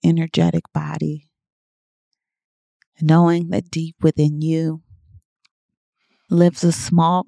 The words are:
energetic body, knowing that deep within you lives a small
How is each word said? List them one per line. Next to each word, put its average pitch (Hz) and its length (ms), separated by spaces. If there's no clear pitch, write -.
energetic 165 680
body, 151 580
knowing 170 500
that 175 200
deep 165 320
within 151 380
you 160 420
lives 175 360
a 170 80
small 170 560